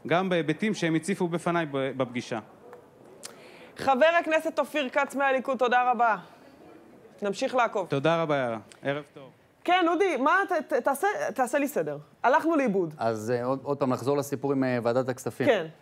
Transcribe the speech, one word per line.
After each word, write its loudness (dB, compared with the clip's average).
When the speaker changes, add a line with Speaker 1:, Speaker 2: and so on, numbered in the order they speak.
Speaker 1:
גם 2
בהיבטים 0
שהם 0
הציפו -2
בפניי 0
ב-, -2
בפגישה. -4
Speaker 2:
חבר 4
הכנסת 0
אופיר -2
כץ -2
מהליכוד, 0
תודה 2
רבה. 2
נמשיך -4
לעקוב. 0
Speaker 1:
תודה 2
רבה, 0
יערה. -2
ערב -4
טוב. -20
Speaker 2:
כן, 2
אודי, 2
מה, 2
ת-, -2
ת-, -
תעשה, 0
תעשה 0
לי 2
סדר. -4
הלכנו 4
לאיבוד. 0
Speaker 3:
אז, -2
אה, 0
עוד, 0
עוד -2
פעם, 0
נחזור 0
לסיפור -2
עם, 2
אה, 0
ועדת 2
הכספים. -2
Speaker 2:
כן. 2